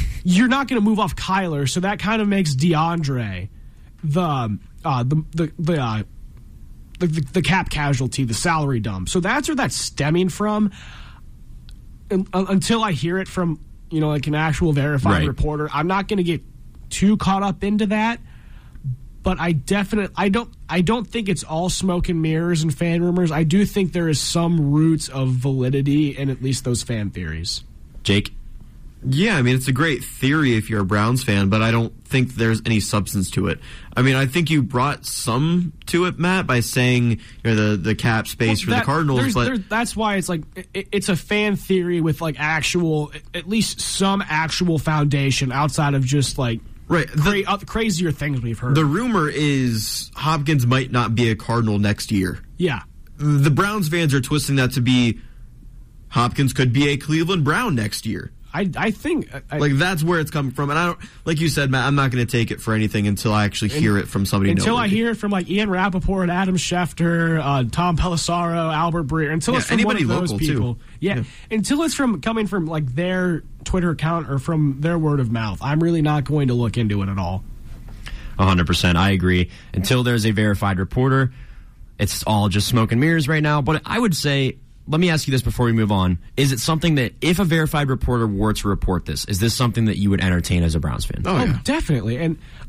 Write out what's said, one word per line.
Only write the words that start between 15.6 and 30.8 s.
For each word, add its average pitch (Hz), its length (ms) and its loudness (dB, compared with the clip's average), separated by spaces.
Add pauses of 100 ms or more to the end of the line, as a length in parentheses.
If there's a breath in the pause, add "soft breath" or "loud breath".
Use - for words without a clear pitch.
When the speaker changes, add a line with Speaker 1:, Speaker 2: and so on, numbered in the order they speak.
Speaker 1:
I'm 147 140 -2
not 196 200 0
gonna 202 160 0
get 170 200 0 (480)
too 202 260 4
caught 196 260 0
up 196 220 -2
into 208 220 2
that. 220 340 0 (1000 loud breath)
But 185 180 0
I 170 100 0
definitely, 196 680 -2
I 202 120 2
don't, 226 260 -2 (140)
I 175 140 2
don't 220 220 0
think 226 240 -4
it's 175 140 -2
all 165 260 -4
smoke 180 400 0
and 170 140 0
mirrors 160 400 2
and 160 100 0
fan 170 300 0
rumors. 175 300 2
I 151 100 2
do 180 240 4
think 190 260 0
there 170 160 0
is 147 120 2
some 170 500 2
roots 156 380 4
of 131 220 -2
validity 135 840 2
in 135 140 -2
at 127 140 -6
least 131 180 -2
those 120 220 -2
fan 107 260 -4
theories. 82 540 -8 (400)
Speaker 2:
Jake? 101 280 0 (720)
Speaker 3:
Yeah, 165 320 2
I 135 60 2
mean, 127 140 4
it's 127 100 -4
a 139 60 2
great 143 320 0
theory 139 520 2
if 107 140 -2
you're 107 120 0